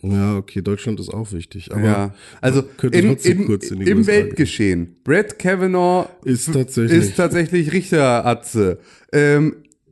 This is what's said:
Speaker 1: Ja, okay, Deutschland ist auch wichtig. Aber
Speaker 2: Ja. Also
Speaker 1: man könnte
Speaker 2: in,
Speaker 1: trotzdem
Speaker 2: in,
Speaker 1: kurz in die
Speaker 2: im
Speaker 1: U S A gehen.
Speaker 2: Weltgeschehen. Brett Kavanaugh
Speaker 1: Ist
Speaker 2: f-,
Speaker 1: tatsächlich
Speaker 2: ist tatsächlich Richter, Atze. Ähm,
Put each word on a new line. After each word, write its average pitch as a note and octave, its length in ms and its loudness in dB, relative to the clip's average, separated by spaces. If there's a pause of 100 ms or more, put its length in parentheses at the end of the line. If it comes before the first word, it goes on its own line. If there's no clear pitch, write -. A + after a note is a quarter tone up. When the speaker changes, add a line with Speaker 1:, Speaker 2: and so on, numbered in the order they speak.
Speaker 1:
Ja, G2+ 340 0
okay, G2 240 -8
Deutschland G2+ 400 -4
ist - 80 -12
auch G#2+ 240 -10
wichtig. F#2 400 -12
Aber G#2 100 -2
Speaker 2:
Ja. G2+ 320 0 (280)
Also C3+ 180 2
Speaker 1:
man - 160 -8
könnte B2+ 220 0
Speaker 2:
in, F#3 80 4
Speaker 1:
trotzdem F3 340 2
Speaker 2:
in, G3+ 60 -2
Speaker 1:
kurz G2+ 240 -2
in - 100 -8
die F#3 100 0
Speaker 2:
im G3+ 80 2
Speaker 1:
U - 40 4
S G3+ 60 2
A G#3 40 2
gehen. G#3 140 4
Speaker 2:
Weltgeschehen. F#2 760 -2
Brett G3 360 -2
Kavanaugh F3+ 720 0 (160)
Speaker 1:
Ist B2+ 240 -2
Speaker 2:
f-, D#3+ 60 -2
Speaker 1:
tatsächlich B2 440 2
Speaker 2:
ist G2+ 180 2
tatsächlich E3+ 560 0
Richter, C#3+ 540 2
Atze. A2 520 0 (340)
Ähm, D3 440 2 (360)